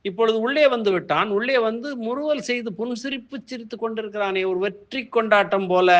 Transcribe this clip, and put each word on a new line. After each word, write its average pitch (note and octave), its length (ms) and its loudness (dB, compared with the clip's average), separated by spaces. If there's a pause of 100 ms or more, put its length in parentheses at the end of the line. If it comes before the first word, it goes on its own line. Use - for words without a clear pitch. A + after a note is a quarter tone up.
இப்பொழுது A3 380 0
உள்ளே C#4 280 2
வந்து A#3 240 2
விட்டான். E3+ 380 0
உள்ளே A#3 280 0
வந்து A#3 400 -2
முறுவல் C4 440 -4
செய்து A#3+ 300 -4
புன்சிரிப்பு A#3+ 760 -8
சிரித்து A#3 320 -12
கொண்டிருக்கிறானே, G#3 720 -4
ஒரு F#3 120 -2
வெற்றி G#3 460 -6
கொண்டாட்டம் G3+ 640 2
போல. F3+ 220 4 (100)